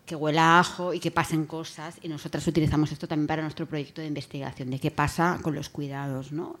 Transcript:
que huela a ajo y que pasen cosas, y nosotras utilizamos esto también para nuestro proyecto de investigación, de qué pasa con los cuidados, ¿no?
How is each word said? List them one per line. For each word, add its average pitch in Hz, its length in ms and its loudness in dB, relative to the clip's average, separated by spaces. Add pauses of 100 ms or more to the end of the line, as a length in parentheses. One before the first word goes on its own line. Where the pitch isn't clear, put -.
que 165 100 -10
huela 160 420 6
a - 20 10
ajo 175 340 2
y 175 60 -4
que 165 120 -2
pasen 160 340 0
cosas, 160 560 -10
y 170 80 -10
nosotras 151 380 -6
utilizamos 151 440 4
esto 156 160 -8
también 151 200 0
para 160 140 -2
nuestro 156 240 -4
proyecto 147 360 -6
de 156 60 -8
investigación, 139 640 -8
de 131 100 -2
qué 151 120 0
pasa 165 500 2
con 156 140 -2
los 147 140 -8
cuidados, 139 600 -6
¿no? 160 280 -8